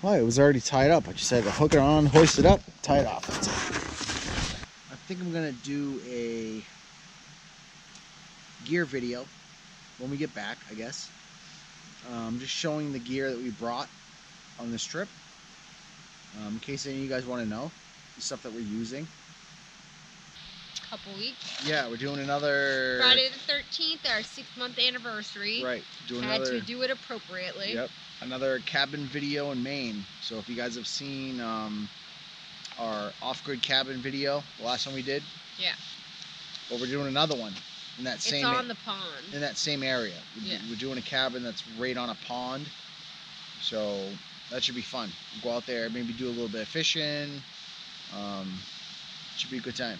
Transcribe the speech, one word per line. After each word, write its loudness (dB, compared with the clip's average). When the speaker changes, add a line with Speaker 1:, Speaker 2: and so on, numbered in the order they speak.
Speaker 1:
Well, 6
it 8
was 6
already 10
tied 6
up. 6
I -8
just -2
had 6
to 2
hook 6
it 12
on, 10
hoist 12
it 10
up, 12
tie 6
it 4
off. -2
That's 0
it. 0
I -14
think -4
I'm -2
gonna 0
do -2
a -2
gear 4
video -4
when -4
we -4
get -2
back, -6
I -10
guess. -8
Um, -4
just -6
showing 0
the -4
gear -2
that -4
we -4
brought -4
on -4
this -4
trip. -4
Um, -4
in -4
case -6
any -4
of -2
you -4
guys -2
wanna -2
know -4
the -12
stuff -6
that -8
we're -8
using. -4
Speaker 2:
Couple -12
weeks. -8
Speaker 1:
Yeah, 2
we're -4
doing -2
another 4
Speaker 2:
Friday 8
the -10
thirteenth, -2
our 2
six-month -8
anniversary. 0
Speaker 1:
Right, 0
doing -4
Speaker 2:
Had 2
Speaker 1:
another 2
Speaker 2:
to -6
do -4
it 0
appropriately. -6
Speaker 1:
Yep, -2
another 0
cabin 0
video -2
in 0
Maine. -4
So -6
if -8
you -6
guys -4
have -8
seen, -6
um, -4
our -2
off-grid -2
cabin 2
video, 0
the -6
last 0
one -6
we -4
did. -2
Speaker 2:
Yeah. 0
Speaker 1:
Well, -2
we're -2
doing -2
another 2
one -6
in -8
that -2
Speaker 2:
It's -4
Speaker 1:
same 2
Speaker 2:
on 2
the -6
pond. -8
Speaker 1:
in -4
that -2
same 0
area. 0
We're -8
do- -4
Speaker 2:
Yeah. -4
Speaker 1:
we're -4
doing -4
a -8
cabin -2
that's -8
right -2
on -4
a -6
pond, -6
so 0
that -2
should 0
be -4
fun. -4
We'll -10
go 2
out -4
there, -2
maybe -2
do -2
a 0
little -2
bit -4
of -4
fishing. 0
Um, -6
should -4
be -4
a -4
good -4
time. -2